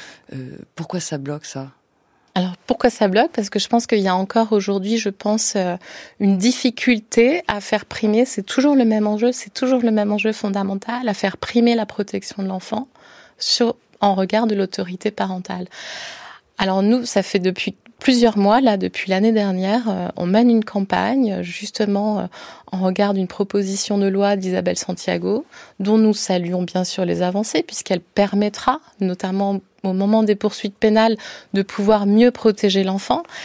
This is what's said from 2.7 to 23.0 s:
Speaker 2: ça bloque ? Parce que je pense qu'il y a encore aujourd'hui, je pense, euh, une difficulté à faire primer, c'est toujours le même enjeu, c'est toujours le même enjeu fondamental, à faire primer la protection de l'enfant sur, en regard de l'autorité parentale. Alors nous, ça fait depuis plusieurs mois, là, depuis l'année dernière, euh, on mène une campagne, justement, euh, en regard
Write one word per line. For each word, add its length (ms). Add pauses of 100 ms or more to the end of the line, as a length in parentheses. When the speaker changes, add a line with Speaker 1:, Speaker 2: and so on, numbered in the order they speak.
Speaker 2:
ça 180
bloque ? 260
Parce 180
que 80
je 80
pense 180
qu'il 140
y 80
a 80
encore 360
aujourd'hui, 460
je 120
pense, 460
euh, 220 (420)
une 200
difficulté 1080
à 140
faire 240
primer, 400
c'est 180
toujours 320
le 80
même 220
enjeu, 260
c'est 220
toujours 280
le 100
même 200
enjeu 220
fondamental, 760
à 60
faire 240
primer 380
la 100
protection 560
de 60
l'enfant 400 (500)
sur, 380 (240)
en 160
regard 320
de 80
l'autorité 560
parentale. 560 (920)
Alors 240
nous, 240
ça 160
fait 180
depuis 360 (220)
plusieurs 400
mois, 240
là, 160
depuis 340
l'année 200
dernière, 560
euh, 280
on 100
mène 240
une 140
campagne, 800
justement, 760
euh, 60 (460)
en 80
regard 340